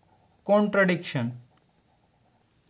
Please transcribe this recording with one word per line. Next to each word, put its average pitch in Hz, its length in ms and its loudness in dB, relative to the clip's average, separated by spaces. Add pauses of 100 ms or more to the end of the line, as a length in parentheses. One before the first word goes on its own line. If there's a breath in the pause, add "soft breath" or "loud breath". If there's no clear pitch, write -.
(460)
contradiction 196 840 0 (1400)